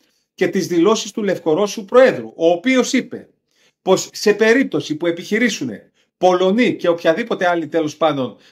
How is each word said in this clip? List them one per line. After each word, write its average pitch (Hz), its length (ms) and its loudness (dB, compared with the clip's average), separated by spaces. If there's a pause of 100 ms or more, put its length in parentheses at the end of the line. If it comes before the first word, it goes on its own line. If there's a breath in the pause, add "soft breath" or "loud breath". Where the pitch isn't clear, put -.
(340)
και 180 140 0
τις 180 180 -2
δηλώσεις 196 440 0
του 226 120 -6
Λευκορώσου 196 600 -2
Προέδρου, 202 520 2
ο 165 140 2
οποίος 240 420 0
είπε 117 360 -4 (540)
πως 185 300 2
σε - 200 0
περίπτωση 214 640 0
που 170 100 -4
επιχειρήσουν 180 640 -2 (480)
Πολωνοί 185 560 2
και - 140 -2
οποιαδήποτε 180 600 0
άλλη, 170 180 -2
τέλος 151 300 -4
πάντων, 139 400 -2 (160 soft breath)